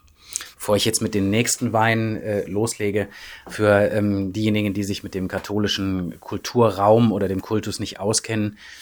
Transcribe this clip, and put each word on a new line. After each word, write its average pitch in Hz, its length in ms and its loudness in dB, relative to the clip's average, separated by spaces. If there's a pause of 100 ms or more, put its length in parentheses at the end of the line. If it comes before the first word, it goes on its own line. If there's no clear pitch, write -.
(560)
Bevor - 200 0
ich 101 100 2
jetzt 110 160 0
mit 110 120 -4
den 98 160 0
nächsten 113 440 0
Weihen, 113 420 2
äh, 101 300 -4
loslege, 104 640 -2 (380)
für, 104 440 4
ähm, 101 400 0
diejenigen, 104 420 0
die 101 120 -2
sich 98 180 -4
mit 101 100 -12
dem 92 140 -2
katholischen 98 920 -2
Kulturraum 110 920 4
oder 98 160 0
dem 95 140 -2
Kultus 107 380 -4
nicht - 200 -8
auskennen, 104 580 -2 (240)